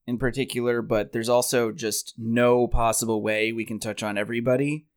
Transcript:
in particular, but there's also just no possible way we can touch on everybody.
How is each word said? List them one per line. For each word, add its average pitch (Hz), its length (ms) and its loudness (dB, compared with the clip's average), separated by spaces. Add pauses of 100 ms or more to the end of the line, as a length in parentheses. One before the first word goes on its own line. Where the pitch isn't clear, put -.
in 120 120 -4
particular, 120 640 -2
but 110 300 -2
there's 117 160 -4
also 120 420 2
just 107 480 -6
no 120 480 4
possible 113 560 2
way 107 300 0
we 113 120 -4
can 110 140 -8
touch 107 240 -6
on 104 160 -4
everybody. 127 680 -2 (100)